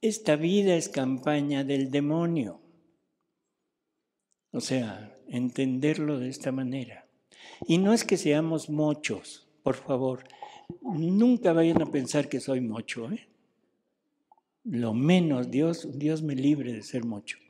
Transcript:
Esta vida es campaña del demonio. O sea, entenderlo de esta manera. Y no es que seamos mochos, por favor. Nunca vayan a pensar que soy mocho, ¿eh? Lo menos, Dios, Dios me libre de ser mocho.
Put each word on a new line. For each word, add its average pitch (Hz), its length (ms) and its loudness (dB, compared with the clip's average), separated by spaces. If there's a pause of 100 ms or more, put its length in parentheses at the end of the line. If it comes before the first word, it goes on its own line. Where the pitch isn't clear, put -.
Esta 202 360 2
vida 185 400 2
es 160 120 -2
campaña 139 760 -2
del 135 260 0
demonio. 147 680 0 (1900)
O 123 80 -4
sea, 107 680 -6
entenderlo 135 920 -2
de 127 80 -4
esta 131 240 -6
manera. 127 560 -8 (580)
Y 165 120 6
no 196 140 4
es 226 120 2
que 196 120 2
seamos 156 540 0
mochos, 151 800 -4 (160)
por 135 100 2
favor. 131 480 -4 (580)
Nunca 196 720 2
vayan 165 300 4
a 139 80 -4
pensar 139 380 0
que 135 100 -4
soy 131 220 -2
mocho, 113 500 -6
¿eh? 214 160 -10 (1400)
Lo 120 320 -2
menos, 139 560 4
Dios, 147 480 -2
Dios 156 240 -2
me 147 140 -4
libre 135 360 2
de 107 120 -10
ser 123 200 -6
mocho. 107 340 -8 (120)